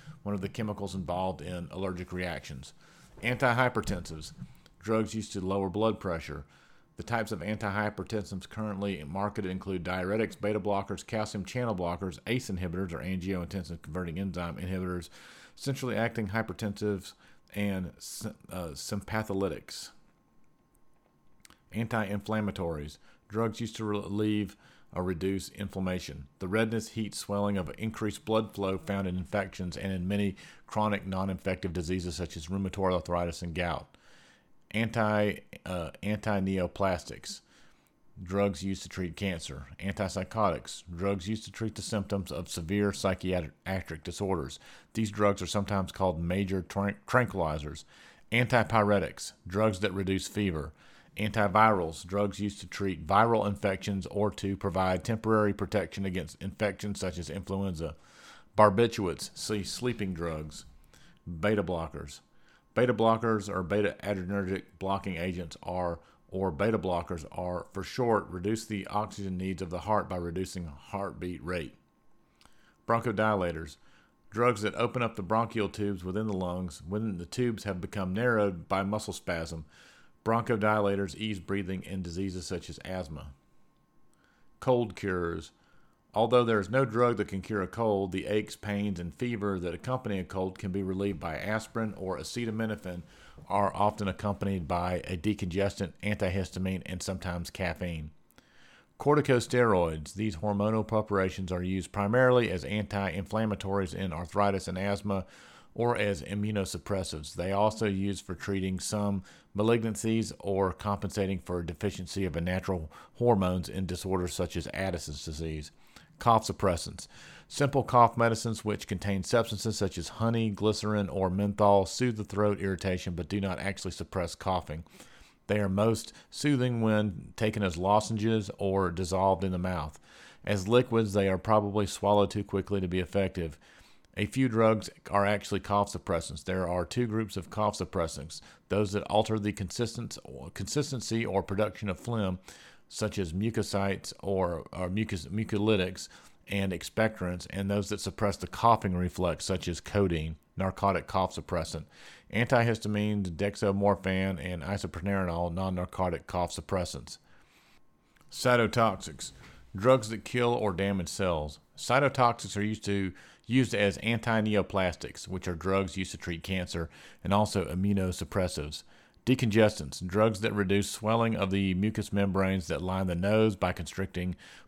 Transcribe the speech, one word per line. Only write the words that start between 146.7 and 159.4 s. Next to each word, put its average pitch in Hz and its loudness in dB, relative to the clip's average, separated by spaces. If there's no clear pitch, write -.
expectorants, 92 -2
and 98 -2
those 101 2
that 104 -2
suppress 98 0
the 87 -8
coughing 110 4
reflex, 90 0
such 92 -2
as 85 -4
codeine, 82 0
narcotic 92 0
cough 95 0
suppressant. 80 -4
Antihistamines, 107 2
dexamorphan, 95 2
and 90 -6
isoproterenol, 90 -2
non-narcotic 90 -2
cough 87 -2
suppressants. 85 -4
Cytotoxics, 110 2